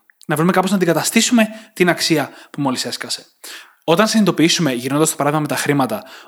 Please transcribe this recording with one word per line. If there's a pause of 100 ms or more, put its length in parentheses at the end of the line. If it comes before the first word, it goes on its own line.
(260)
Να
βρούμε
κάπως
να
αντικαταστήσουμε (260)
την
αξία (200)
που
μόλις
έσκασε. (580)
Όταν
συνειδητοποιήσουμε,
γυρνώντας
το
παράδειγμα
με
τα
χρήματα, (240)